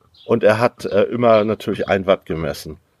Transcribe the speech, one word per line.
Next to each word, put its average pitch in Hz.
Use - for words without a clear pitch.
Und 117
er 107
hat, 123
äh, 98
immer 113
natürlich 101
ein 95
Watt 95
gemessen 78